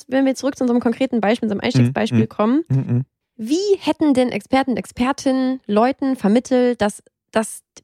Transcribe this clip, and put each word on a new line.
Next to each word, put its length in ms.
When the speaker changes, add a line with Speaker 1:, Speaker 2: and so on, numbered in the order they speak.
Speaker 1:
wenn 160
wir 100
zurück 220
zu 60
unserem 180
konkreten 400
Beispiel, 260
unserem 140
Einstiegsbeispiel 600
Speaker 2:
Mhm. 60
Speaker 1:
kommen. 400
Speaker 2:
Mhm. 360
Speaker 1:
Wie 420
hätten 340
denn 160
Experten, 480
Expertinnen, 920
Leuten 480
vermittelt, 680
dass, 200
dass, 300